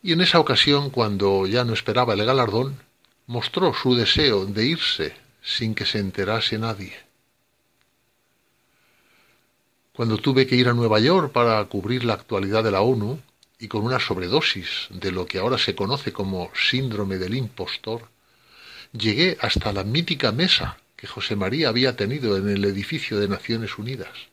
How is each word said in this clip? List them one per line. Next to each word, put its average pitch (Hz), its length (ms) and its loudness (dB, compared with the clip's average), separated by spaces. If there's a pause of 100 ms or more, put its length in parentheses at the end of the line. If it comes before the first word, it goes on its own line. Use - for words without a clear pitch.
Y 175 100 0
en 165 80 4
esa 175 200 6
ocasión, 143 500 4
cuando 98 560 2
ya 120 180 2
no 117 80 0
esperaba 113 420 2
el 104 100 0
galardón, 127 520 2 (500)
mostró 127 460 -2
su 127 220 2
deseo 113 520 2
de 107 200 0
irse 143 480 -2 (260)
sin 110 340 -4
que - 120 -4
se 107 140 -2
enterase 104 580 -2
nadie. 107 340 -6 (3000)
Cuando 110 260 0
tuve 131 280 4
que 127 100 2
ir 123 120 6
a 120 40 4
Nueva 113 260 4
York 151 340 4
para 113 340 2
cubrir 110 380 -4
la 113 100 2
actualidad 104 500 -2
de 107 80 2
la 95 80 2
onu, 117 400 0 (400)
y 110 80 -16
con 107 160 -2
una 123 160 0
sobredosis 92 920 -2
de 92 220 -4
lo 90 120 -2
que 92 140 -6
ahora 117 180 0
se 104 200 -2
conoce 113 360 -4
como 95 400 -4
síndrome 104 680 -2
del 92 160 -4
impostor, 113 720 -8 (840)
llegué 113 500 2
hasta - 320 0
la 98 120 -2
mítica 139 480 0
mesa 147 460 0 (180)
que - 100 -18
José - 300 -6
María 120 320 0
había 123 260 2
tenido 110 420 -2
en 98 120 0
el 101 160 0
edificio 101 560 -4
de 101 80 0
Naciones 110 500 -4
Unidas 117 320 -8 (220)